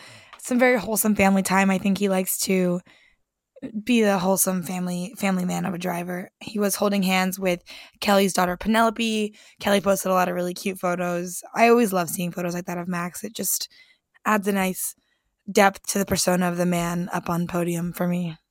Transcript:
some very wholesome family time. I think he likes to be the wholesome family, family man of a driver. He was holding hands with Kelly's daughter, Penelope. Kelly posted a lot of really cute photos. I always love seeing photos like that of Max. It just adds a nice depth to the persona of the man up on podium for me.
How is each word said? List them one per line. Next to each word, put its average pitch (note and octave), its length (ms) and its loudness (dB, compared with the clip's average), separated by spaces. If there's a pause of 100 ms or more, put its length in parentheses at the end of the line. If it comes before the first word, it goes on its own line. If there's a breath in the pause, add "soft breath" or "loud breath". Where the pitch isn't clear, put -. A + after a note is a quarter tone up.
(380 loud breath)
some B3+ 200 -2
very B3 200 4
wholesome G#3 380 0
family G3 260 4
time. F#3+ 280 2
I F#3+ 80 2
think F#3+ 200 0
he G3+ 100 0
likes F#3 320 -2
to F3+ 400 0 (1040 soft breath)
be A#3 180 4
the G3+ 160 4
wholesome F#3 440 0
family, F3+ 540 -6
family F#3+ 280 0
man F3 200 -2
of F3+ 100 -4
a E3+ 40 -6
driver. F3+ 520 -6 (100)
He - 200 -10
was G3+ 160 0
holding G3+ 260 0
hands F#3 360 0
with F3+ 240 -2 (380 loud breath)
Kelly's G3 320 4
daughter, F3+ 240 0
Penelope. A3 800 0 (260 loud breath)
Kelly G3+ 200 2
posted G3 300 0
a F#3 40 2
lot F3+ 140 4
of F3+ 80 -2
really F3+ 180 -2
cute F#3+ 240 -4
photos. F3 640 -4 (120)
I A3+ 140 4
always A#3 240 4
love F3+ 160 0
seeing F3 220 -4
photos F3 240 -4
like F3 120 -8
that F3 120 -6
of F3 80 -8
Max. F3 380 -6
It G#3+ 100 -12
just - 340 -4 (560 soft breath)
adds G#3 220 0
a G#3 60 0
nice F#3+ 420 -4 (560)
depth G3 380 4
to - 100 -2
the G3 80 0
persona F3+ 420 2
of F3 100 -2
the F3 80 2
man F3 460 -2
up F3+ 160 -4
on F3 180 0
podium E3+ 460 -2
for F3+ 140 -2
me. F3 300 -2 (140)